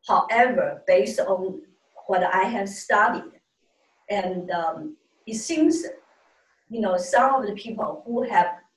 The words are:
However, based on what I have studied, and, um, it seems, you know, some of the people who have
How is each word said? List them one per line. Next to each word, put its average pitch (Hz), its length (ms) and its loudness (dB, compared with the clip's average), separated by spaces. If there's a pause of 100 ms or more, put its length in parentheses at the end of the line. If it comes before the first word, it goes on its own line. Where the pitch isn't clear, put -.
However, 196 760 2
based 190 340 2
on 185 400 -2 (460)
what 185 160 0
I 185 220 2
have 202 240 -4
studied, - 640 0 (760)
and, 185 420 -4
um, 160 460 -4 (300)
it 220 80 -8
seems, - 500 2 (880)
you 226 100 -6
know, 185 160 2
some 254 380 4
of 220 120 0
the 202 80 -6
people - 520 -8
who 233 160 -2
have 190 240 2 (300)